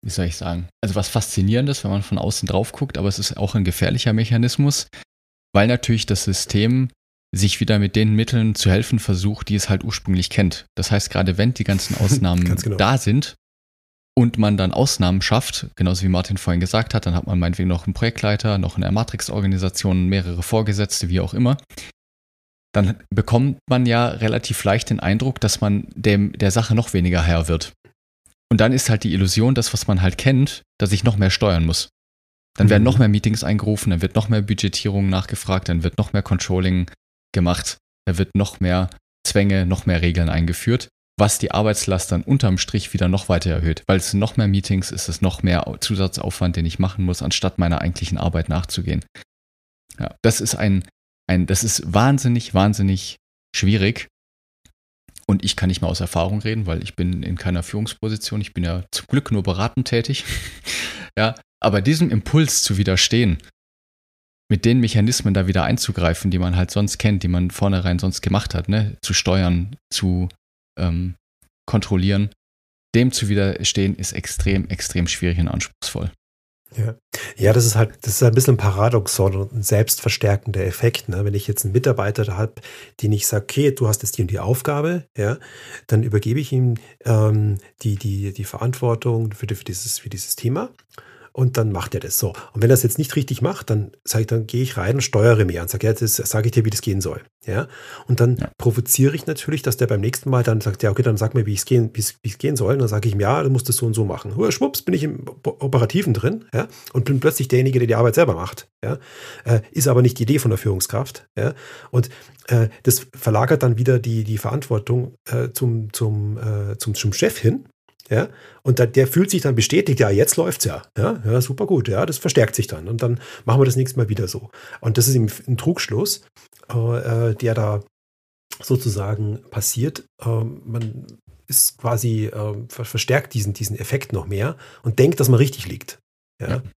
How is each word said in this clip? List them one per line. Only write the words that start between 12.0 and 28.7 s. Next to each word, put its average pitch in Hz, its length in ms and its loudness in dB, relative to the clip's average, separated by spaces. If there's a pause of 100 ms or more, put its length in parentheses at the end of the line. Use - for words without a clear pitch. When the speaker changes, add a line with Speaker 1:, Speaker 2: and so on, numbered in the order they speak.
Speaker 2:
Ganz 90 160 0
genau. 101 160 -4
Speaker 1:
da 107 200 4
sind 120 380 0 (840)
und 120 200 4
man 104 180 4
dann 95 160 0
Ausnahmen 95 500 2
schafft, - 540 -2
genauso 90 280 0
wie 95 40 2
Martin 92 300 0
vorhin 87 240 0
gesagt 107 320 0
hat, 107 120 -2
dann 87 100 0
hat - 120 -2
man 95 100 0
meinetwegen 87 300 0
noch 90 180 -2
einen 98 80 -4
Projektleiter, 107 680 0
noch 92 180 -2
eine 92 160 0
Matrix-Organisation, 95 1120 0
mehrere 90 340 -2
Vorgesetzte, 104 680 -2
wie 90 100 2
auch 87 140 -2
immer, 123 240 2 (1120)
dann 101 380 0
bekommt 120 480 0 (120)
man 127 160 4
ja 120 220 2
relativ 113 560 -4
leicht 104 260 0
den 107 120 0
Eindruck, 113 400 0
dass - 180 0
man 101 340 0
dem, 104 380 2
der 98 200 0
Sache 110 240 2
noch 117 180 0
weniger 87 300 2
Herr 82 260 2
wird. 82 240 -2 (760)
Und 110 120 4
dann 113 100 6